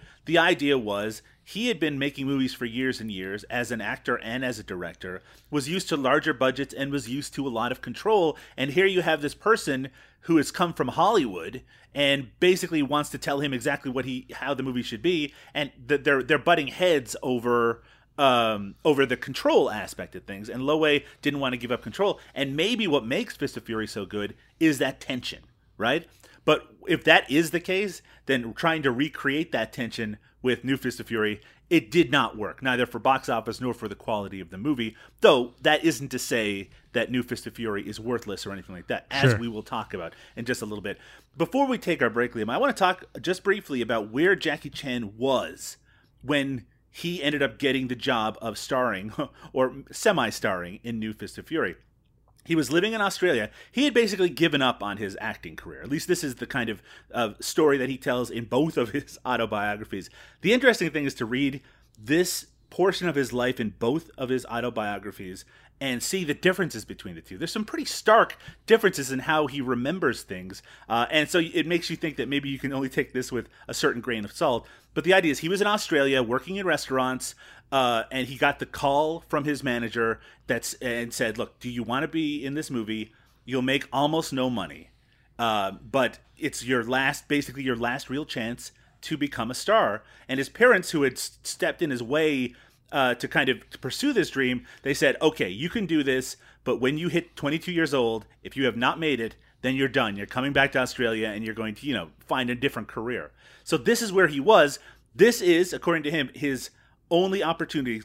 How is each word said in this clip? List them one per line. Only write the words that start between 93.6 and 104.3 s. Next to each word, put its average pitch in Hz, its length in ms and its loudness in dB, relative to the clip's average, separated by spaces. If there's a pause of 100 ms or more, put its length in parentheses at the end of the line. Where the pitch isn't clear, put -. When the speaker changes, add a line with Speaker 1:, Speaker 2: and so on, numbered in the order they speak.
Speaker 1:
to - 100 -18
pursue 254 360 -2
this 180 160 2
dream, 127 340 0 (180)
they 139 120 -2
said, 139 260 4
"Okay, 151 300 2
you 123 180 -6
can 214 160 -2
do 156 180 2
this, 131 340 -2 (280)
but 120 140 0
when 131 180 2
you 170 120 -2
hit 165 280 -2
twenty-two 156 340 -4
years 160 220 0
old, 117 320 0 (180)
if - 140 -12
you 135 80 0
have 117 140 0
not 143 200 0
made 151 220 0
it, 113 160 -6 (240)
then 131 160 -2
you're 135 120 2
done. 113 280 2
You're 101 100 -6
coming 135 280 -4
back 139 180 4
to 139 60 0
Australia 113 500 0
and 107 160 -6
you're 110 100 -6
going 107 200 -6
to, 139 120 -12
you 143 60 -4
know, 87 160 -4 (180)
find 127 220 -2
a 123 60 -2
different 123 340 -4
career." 110 420 -8 (340)
So 160 120 0
this 226 240 2
is 220 100 -4
where 180 180 6
he 143 120 -2